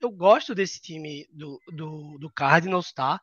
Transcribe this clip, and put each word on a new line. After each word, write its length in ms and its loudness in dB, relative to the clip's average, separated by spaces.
eu 100 -2
gosto 420 6
desse 280 -2
time 500 -12
do, 260 -14
do, 500 -12
do 140 -12
Cardinals, 580 2
tá? 320 -2